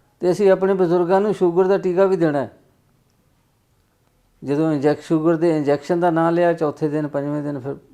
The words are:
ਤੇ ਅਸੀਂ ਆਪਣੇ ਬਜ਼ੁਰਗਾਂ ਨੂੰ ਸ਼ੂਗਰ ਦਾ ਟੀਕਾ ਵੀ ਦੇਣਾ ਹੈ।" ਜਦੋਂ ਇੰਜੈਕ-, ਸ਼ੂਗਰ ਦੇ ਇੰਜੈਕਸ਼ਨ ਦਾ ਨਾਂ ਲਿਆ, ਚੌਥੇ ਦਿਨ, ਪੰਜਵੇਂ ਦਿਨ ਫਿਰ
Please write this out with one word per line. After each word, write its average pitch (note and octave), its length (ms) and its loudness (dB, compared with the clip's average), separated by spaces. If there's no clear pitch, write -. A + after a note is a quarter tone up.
ਤੇ F3 100 0
ਅਸੀਂ F#3+ 200 2
ਆਪਣੇ F#3+ 240 2
ਬਜ਼ੁਰਗਾਂ F3+ 460 2
ਨੂੰ G#3 140 0
ਸ਼ੂਗਰ F3+ 300 2
ਦਾ F#3+ 140 2
ਟੀਕਾ F3+ 260 0
ਵੀ F#3+ 120 2
ਦੇਣਾ D#3 240 0
ਹੈ।" A#2 180 -10
ਜਦੋਂ D3 280 -2
ਇੰਜੈਕ-, D3 300 0
ਸ਼ੂਗਰ E3 340 0
ਦੇ D#3+ 200 0
ਇੰਜੈਕਸ਼ਨ D3 440 -2
ਦਾ F3 100 2
ਨਾਂ E3 220 0
ਲਿਆ, E3+ 200 2
ਚੌਥੇ D#3 360 -4
ਦਿਨ, D3+ 200 -4
ਪੰਜਵੇਂ C#3+ 340 -6
ਦਿਨ C#3+ 180 -8
ਫਿਰ C#3 160 -10